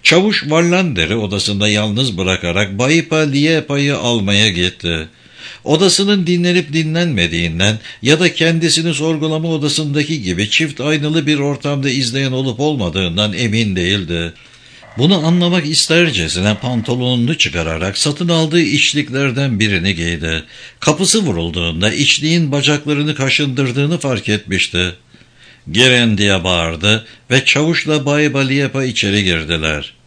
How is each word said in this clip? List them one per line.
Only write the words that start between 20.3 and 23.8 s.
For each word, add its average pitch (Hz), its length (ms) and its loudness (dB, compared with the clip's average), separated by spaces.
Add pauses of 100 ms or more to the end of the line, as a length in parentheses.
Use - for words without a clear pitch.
Kapısı 180 380 2
vurulduğunda 85 720 0
içliğin 156 600 2
bacaklarını 147 640 0
kaşındırdığını 135 840 0